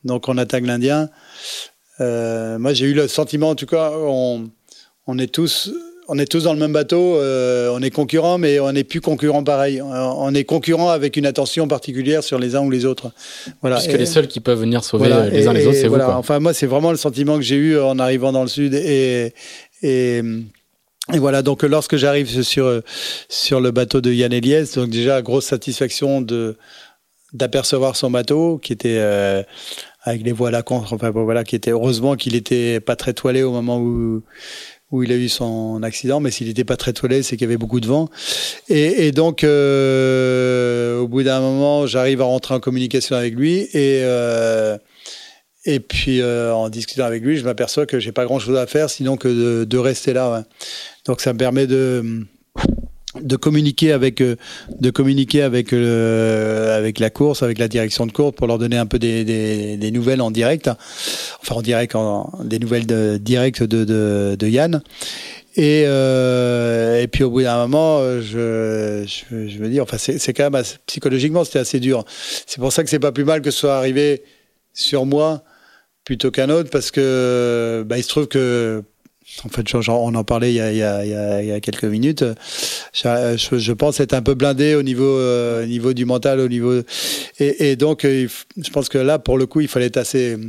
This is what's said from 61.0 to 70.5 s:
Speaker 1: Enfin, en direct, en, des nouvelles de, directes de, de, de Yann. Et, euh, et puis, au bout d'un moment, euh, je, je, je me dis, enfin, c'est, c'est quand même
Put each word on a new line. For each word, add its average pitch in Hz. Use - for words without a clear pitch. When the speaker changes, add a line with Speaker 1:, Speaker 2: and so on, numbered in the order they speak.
Speaker 1:
Enfin, -
en 117
direct, 117
en, 104
des 117
nouvelles 117
de, 110
directes 123
de, 113
de, 104
de 107
Yann. 147
Et, 151
euh, 123
et 120
puis, 139
au 127
bout 127
d'un 120
moment, 147
euh, 127
je, 110
je, 110
je 101
me 107
dis, 135
enfin, 120
c'est, 131
c'est 131
quand 143
même 143